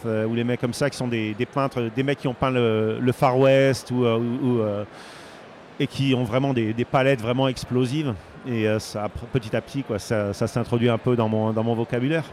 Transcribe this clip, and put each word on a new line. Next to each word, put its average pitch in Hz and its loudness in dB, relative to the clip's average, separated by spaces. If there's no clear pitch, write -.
euh, 110 0
ou 113 -2
les 117 0
mecs 120 -2
comme 120 -2
ça, 143 0
qui - -10
sont 123 -4
des, 110 -2
des 117 -2
peintres, 131 -2
des 131 0
mecs 139 0
qui 139 -2
ont 123 -4
peint 131 0
le, 110 2
le 123 4
Far 127 4
West, 135 4
ou, 123 2
euh, 113 4
ou, 120 -2
ou, 120 2
euh, 104 -2
et 143 0
qui 135 0
ont 123 0
vraiment 131 0
des, 113 0
des 117 -2
palettes 135 2
vraiment 127 0
explosives. 127 -2
Et, 113 0
euh, 107 2
ça, 104 -6
petit 127 -2
à 113 0
petit, 139 -8
quoi, 107 -4
ça, 104 -2
ça 117 -2
s'introduit 120 0
un 113 2
peu 123 0
dans 113 2
mon, 110 0
dans 110 -2
mon 117 0
vocabulaire. 127 -2